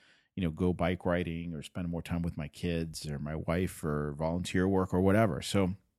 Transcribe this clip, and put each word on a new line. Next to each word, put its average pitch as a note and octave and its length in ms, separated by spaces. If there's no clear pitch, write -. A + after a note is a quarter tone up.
you G2 80
know, E2 80
go F2+ 200
bike F2 340
riding, E2+ 480
or D2+ 80
spend F2+ 280
more E2+ 120
time E2+ 200
with E2+ 160
my D2+ 100
kids E2 580
or D2 140
my D2+ 160
wife, F2 480
or D2 340
volunteer F2+ 480
work F#2 280
or F#2 80
whatever. F#2+ 400
So F#2+ 320